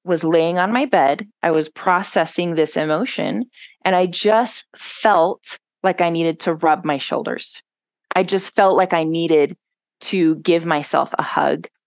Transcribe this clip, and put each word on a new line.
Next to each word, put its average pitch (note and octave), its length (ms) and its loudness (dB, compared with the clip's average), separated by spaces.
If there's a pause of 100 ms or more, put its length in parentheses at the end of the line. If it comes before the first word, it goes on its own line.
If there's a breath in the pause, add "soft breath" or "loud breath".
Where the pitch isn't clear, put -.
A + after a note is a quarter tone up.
was E3 200 -2
laying E3 340 2
on F#3+ 140 0
my C4 140 0
bed, D#3 400 2 (160)
I E3+ 80 2
was D#3 180 0
processing F3 840 -2
this D#3 220 -2
emotion, D#3 680 -4 (400 loud breath)
and F#3 120 2
I F#3 100 2
just G#3+ 600 -2 (100)
felt - 840 0 (240)
like F#3 180 0
I E3+ 100 2
needed E3 300 -2
to E3 140 -2
rub F3+ 300 0
my D3 140 -2
shoulders. - 640 -6 (520)
I F#3 80 4
just F#3+ 320 -4
felt F#3+ 220 6
like F3+ 160 2
I E3 120 0
needed D#3+ 520 2 (460)
to D#3+ 340 2
give E3 280 0
myself D3 540 -2
a - 40 0
hug. D3+ 460 -2 (180)